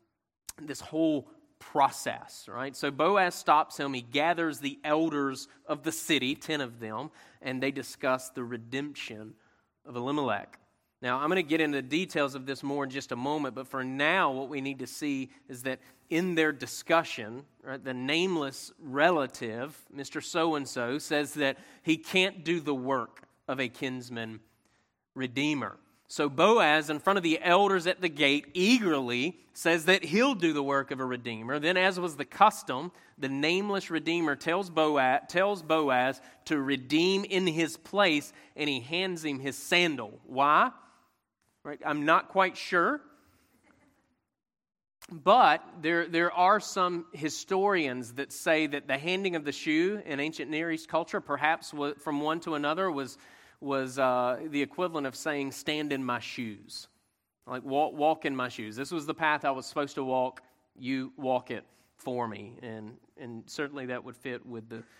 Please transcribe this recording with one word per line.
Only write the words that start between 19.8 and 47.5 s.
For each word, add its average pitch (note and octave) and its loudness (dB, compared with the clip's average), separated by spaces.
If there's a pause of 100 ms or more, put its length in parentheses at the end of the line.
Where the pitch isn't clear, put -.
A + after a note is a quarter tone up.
Mister C#3+ -10
So-and-so, C#3+ 0
says D3 -2
that C#3 0 (280)
he D#3+ 4
can't F#3 2
do E3+ 0
the C#3+ -2
work B2+ -2 (260)
of C3+ -2
a B2+ -2
kinsman A#2+ -8 (760)
redeemer. C3 -2 (320)
So D3 0
Boaz, D#3 6
in D3+ -2
front G3 2
of F#3 0
the D#3+ 2
elders F#3 4
at F3+ 0
the F3+ 0
gate, D3 2
eagerly E3 2 (160)
says E3 2
that F#3 6
he'll A3+ 4
do E3+ 2
the D3 0
work C#3 0
of C3 -6
a C3 -4
redeemer. A#2+ -6
Then, E3+ 0
as F#3 2
was E3+ -6
the C#3+ -6
custom, F3+ 2 (260)
the C3+ -4
nameless F3+ 0
redeemer D#3+ 0
tells F3 -2
Boaz, D3+ 4
tells F#3+ 2
Boaz C3+ 2 (260)
to D3+ 2
redeem D3 2
in F#3+ 0
his D#3+ 0
place, F3 2 (240)
and D3 -2
he C3+ -4
hands E3 -4
him C#3+ -4
his C3+ -6
sandal. D3 0
Why? D3+ 4 (880)
Right, D3 -12
I'm D3 -2
not E3+ 4
quite F#3 2
sure. G3+ 0 (2000)
But E3 6 (200)
there, E3+ 2
there E3+ 2
are F#3 6
some F3+ -2
historians D3+ -2